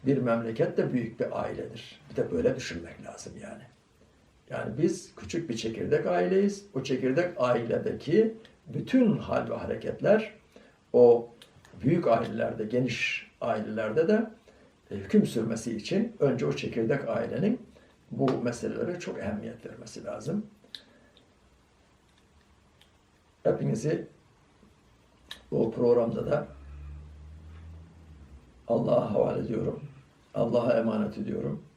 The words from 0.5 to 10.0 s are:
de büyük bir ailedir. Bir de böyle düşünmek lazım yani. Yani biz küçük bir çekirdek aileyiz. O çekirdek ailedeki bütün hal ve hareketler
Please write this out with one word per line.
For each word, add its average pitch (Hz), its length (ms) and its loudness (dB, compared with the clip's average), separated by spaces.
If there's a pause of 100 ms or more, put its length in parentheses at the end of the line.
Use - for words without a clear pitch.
de - 160 0
büyük 120 280 -2
bir - 220 -2
ailedir. - 580 -10 (100)
Bir - 60 -8
de 123 140 -2
böyle - 260 2
düşünmek - 480 -10
lazım - 280 -14 (100)
yani. - 200 -16 (880)
Yani 117 280 -6
biz - 380 0
küçük - 340 -6
bir 110 60 -4
çekirdek 113 500 -2
aileyiz. 185 680 2
O 131 80 -4
çekirdek 131 560 0
ailedeki 123 960 2 (320)
bütün 240 500 4
hal - 340 -2
ve - 40 -2
hareketler - 800 0 (580)